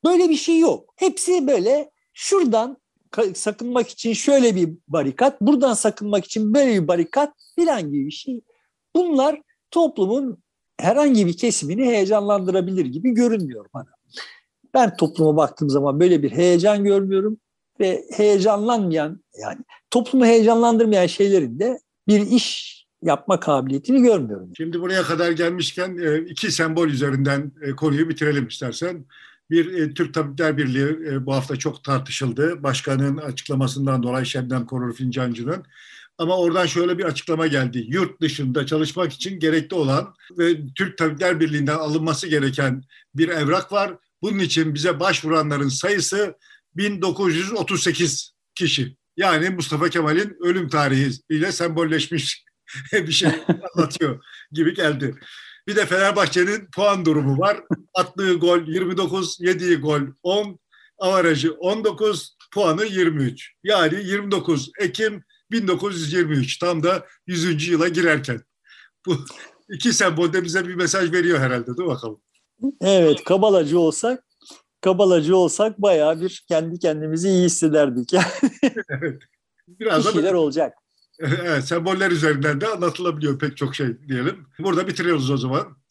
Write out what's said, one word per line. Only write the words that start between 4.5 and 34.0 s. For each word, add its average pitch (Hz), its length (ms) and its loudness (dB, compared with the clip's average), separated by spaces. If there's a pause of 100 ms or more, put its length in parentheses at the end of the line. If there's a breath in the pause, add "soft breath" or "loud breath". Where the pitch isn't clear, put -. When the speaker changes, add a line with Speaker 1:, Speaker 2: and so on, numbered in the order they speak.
Speaker 1:
bir 175 140 0 (180)
barikat, 156 540 0
buradan 254 320 4
sakınmak 208 520 -2
için 214 280 -2
böyle 247 280 4
bir 151 60 0
barikat 180 460 0 (220)
filan 320 260 2
gibi 143 240 -4
bir 151 60 -8
şey. 247 300 -10 (540)
Bunlar 302 460 2 (300)
toplumun 254 720 0 (340)
herhangi 233 500 4
bir 170 100 -2
kesimini 214 480 -2
heyecanlandırabilir 190 1000 0
gibi 160 260 -2
görünmüyor 208 640 0
bana. - 160 -14 (840 loud breath)
Ben 240 240 2
topluma 156 400 2
baktığım 151 320 0
zaman 139 300 0
böyle 170 240 4
bir 139 80 0
heyecan 180 520 4
görmüyorum 196 540 0 (420)
ve 190 320 0
heyecanlanmayan, 202 1120 2 (180)
yani - 180 -10 (320 soft breath)
toplumu 247 340 2
heyecanlandırmayan 226 840 6
şeylerin 175 520 2
de 233 200 -2 (280)
bir 208 140 6
iş - 520 -2 (300)
yapma 165 360 0
kabiliyetini 143 640 0
görmüyorum. 117 560 2
Speaker 2:
Şimdi 165 240 -6
buraya 185 220 -2
kadar 170 280 0
gelmişken, 175 680 -2
e, 160 220 0
iki 170 320 -6
sembol 160 360 0
üzerinden, 139 640 -2 (100)
e, 139 100 -6
konuyu 151 380 0
bitirelim 147 380 -2
istersen. 151 580 -8 (480 soft breath)
Bir, 170 200 2
e, 156 200 -2
Türk 147 200 -4
Tabipler 151 440 -2
Birliği, 143 560 -2
e, 135 120 -4
bu 135 80 -2
hafta 135 220 -2
çok 135 280 -6
tartışıldı. 139 800 -4
Başkanın 139 540 -2
açıklamasından 135 840 -4